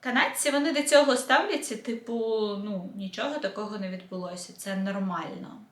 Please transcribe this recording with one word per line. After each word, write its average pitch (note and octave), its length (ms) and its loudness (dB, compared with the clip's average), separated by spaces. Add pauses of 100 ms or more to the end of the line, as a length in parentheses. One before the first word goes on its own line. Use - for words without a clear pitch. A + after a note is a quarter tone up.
канадці, C4 500 2
вони C#4+ 220 2
до C#4+ 100 2
цього C#4+ 340 8
ставляться, D4 600 2
типу, A#3 420 -6 (460)
ну, F#3+ 320 -6
нічого G#3+ 420 -4
такого G#3 400 -4
не F#3+ 100 -6
відбулося, F#3 680 -10
це G3 200 -6
нормально. F#3+ 840 -4 (120)